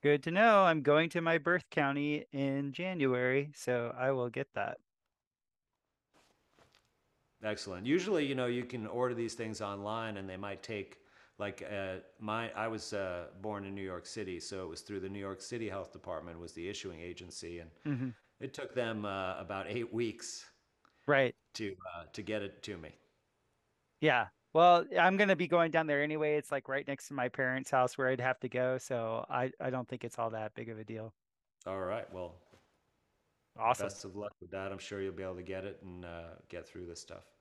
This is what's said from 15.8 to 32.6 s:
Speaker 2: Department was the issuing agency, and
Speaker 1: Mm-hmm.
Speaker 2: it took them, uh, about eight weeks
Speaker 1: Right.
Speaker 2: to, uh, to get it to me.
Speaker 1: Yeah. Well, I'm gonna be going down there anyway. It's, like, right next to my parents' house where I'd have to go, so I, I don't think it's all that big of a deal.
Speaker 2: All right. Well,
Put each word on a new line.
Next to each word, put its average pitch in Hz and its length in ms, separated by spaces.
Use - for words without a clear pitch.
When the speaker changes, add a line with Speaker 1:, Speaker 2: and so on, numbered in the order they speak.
Speaker 2:
Department 85 480
was 87 120
the 85 160
issuing 92 320
agency, 87 600
and 80 100
Speaker 1:
Mm-hmm. 131 240
Speaker 2:
it 131 140
took 185 200
them, 113 300
uh, 95 340
about 95 300
eight 117 240
weeks 113 520
Speaker 1:
Right. 135 280
Speaker 2:
to, 101 200
uh, 85 180
to 110 100
get 104 200
it 98 220
to 101 120
me. 80 200
Speaker 1:
Yeah. 123 280
Well, 170 320
I'm 185 180
gonna 196 200
be 170 100
going 165 240
down 160 160
there 143 160
anyway. 151 340
It's, 147 140
like, 139 180
right 135 200
next 139 200
to 143 60
my 123 140
parents' 131 420
house 127 260
where 135 120
I'd 131 120
have 127 200
to 131 80
go, 127 300
so 113 520
I, 127 300
I 131 100
don't 127 180
think 127 160
it's 117 140
all 117 120
that 110 240
big 117 160
of 110 80
a 110 60
deal. 110 300
Speaker 2:
All 95 120
right. 95 340
Well, 90 220